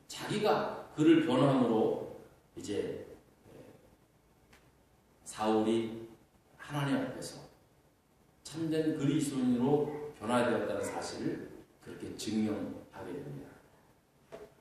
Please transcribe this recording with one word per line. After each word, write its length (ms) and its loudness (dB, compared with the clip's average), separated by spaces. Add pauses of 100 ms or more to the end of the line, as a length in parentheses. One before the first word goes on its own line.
자기가 880 -2
그를 320 8
변화함으로 960 2 (320)
이제 500 -4 (2250)
사울이 840 0 (500)
하나님 400 -2
앞에서 500 -8 (1000)
참된 500 0
그리스도인으로 1200 2
변화되었다는 640 0
사실을 680 -6 (300)
그렇게 340 -12
증명하게 960 -4
됩니다. 380 -10 (1120)